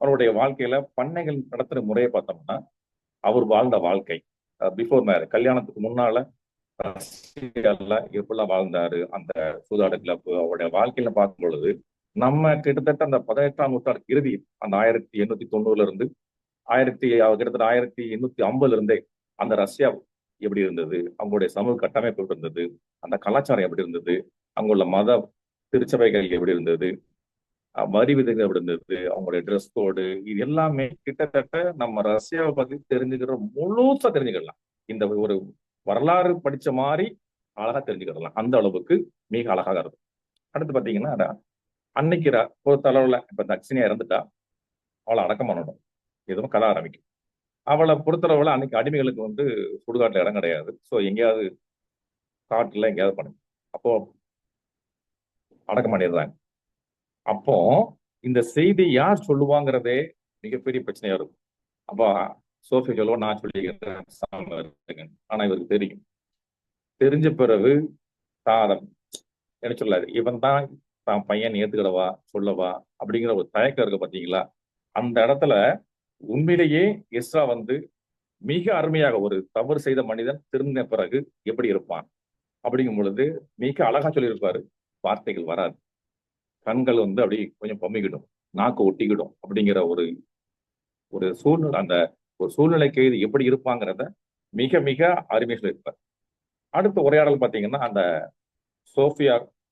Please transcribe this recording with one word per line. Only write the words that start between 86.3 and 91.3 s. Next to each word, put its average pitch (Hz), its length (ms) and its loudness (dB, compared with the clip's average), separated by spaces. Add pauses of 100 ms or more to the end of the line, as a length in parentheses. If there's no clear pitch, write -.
கண்கள் 120 400 2
வந்து 98 180 0
அப்படி 104 140 0 (220)
கொஞ்சம் 107 240 -8
பம்மிக்கிடும், 101 420 -6 (280)
நாக்கு 113 300 0
ஒட்டிக்கிடும் 101 480 0 (120)
அப்படிங்கிற 101 380 0 (100)
ஒரு, 87 140 -2 (1080)
ஒரு 92 220 -2